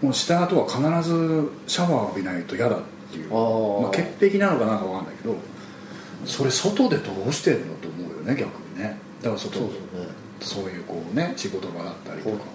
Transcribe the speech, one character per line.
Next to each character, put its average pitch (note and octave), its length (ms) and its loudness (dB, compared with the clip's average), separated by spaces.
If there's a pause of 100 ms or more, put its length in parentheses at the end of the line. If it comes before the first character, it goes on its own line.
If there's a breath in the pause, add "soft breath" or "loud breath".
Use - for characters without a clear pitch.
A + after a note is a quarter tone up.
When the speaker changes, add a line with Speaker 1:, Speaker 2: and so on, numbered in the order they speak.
Speaker 1:
も C3+ 40 6
う B2+ 40 2
し - 140 0
た E3+ 140 6
後 E3+ 180 4
は - 80 4
必 B2+ 120 -2 (280)
ず D#3+ 420 2 (180)
シ - 120 0
ャ F3 40 4
ワ F3 60 4
ー C3+ 200 4
浴 F#2+ 120 -4
び - 40 -2
な F2+ 120 -4
い F2 60 -4
と - 120 -6
嫌 A#2 120 4
だ G#2+ 100 4
っ - 20 -2 (320)
て - 60 -10
い D#2+ 60 -8
う。 - 80 -10
Speaker 2:
あ - 40 -2
ー。 A2 480 4
Speaker 1:
ま - 60 2
あ、 - 20 2
潔 F#3+ 400 4
癖 G3+ 80 2
な G3 140 6
の C3+ 60 2
か A2 60 4
な A2 100 4
ん G2 40 0
か F#2+ 60 -2
分 F2+ 100 -2
か F#2 60 -4
ん F2 40 -6
な F2 60 -12
い - 100 -12
け - 60 -6
ど、 A2 80 0 (880 loud breath)
そ - 200 0
れ C3 40 6
外 G#3 400 4
で D3+ 80 4
ど G2+ 140 -2 (180)
う - 20 2
し - 120 -2
て E3+ 80 6
ん - 20 8
の - 60 2 (160)
と E2 140 -10
思 E2+ 220 -8
う - 140 -8
よ A#2 80 2
ね、 - 60 2
逆 - 100 -2 (260)
に F2+ 80 -8
ね。 G#2 140 -4 (240)
だ B2 80 0
か G#2+ 60 0
ら - 60 -6
外、 G#2 180 -4
Speaker 2:
そ B2 60 0
う - 20 -2
で F2+ 60 -4
す - 20 -8
よ - 60 -8 (200)
ね。 E2+ 60 -8 (340)
Speaker 1:
そ - 200 -6
う - 20 -4
い F2+ 160 -6
う - 60 -10
こ - 140 -8 (140)
う - 20 0
ね、 F3 220 2
仕 - 120 -4
事 F#2+ 180 -6
場 - 160 -8
だ - 80 -8
っ - 20 -10 (160)
た D#2 60 -10
り - 80 -10
と G#2+ 80 -2
か。 G#2 60 -2 (180)